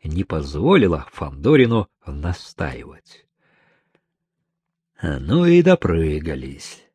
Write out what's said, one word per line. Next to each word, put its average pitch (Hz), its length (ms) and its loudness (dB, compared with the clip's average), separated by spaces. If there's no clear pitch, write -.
не 82 220 -6
позволило 80 880 0
Фандорину 113 760 2
настаивать. - 1200 -10
Ну 85 420 -2
и 170 180 6
допрыгались 78 1200 -2